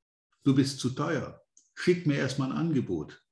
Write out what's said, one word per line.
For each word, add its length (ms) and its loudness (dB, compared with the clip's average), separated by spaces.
„Du 120 4
bist 240 2
zu 120 -2
teuer. 500 -4
Schick 320 0
mir 120 2
erstmal 340 -2
ein 60 -6
Angebot. 760 -2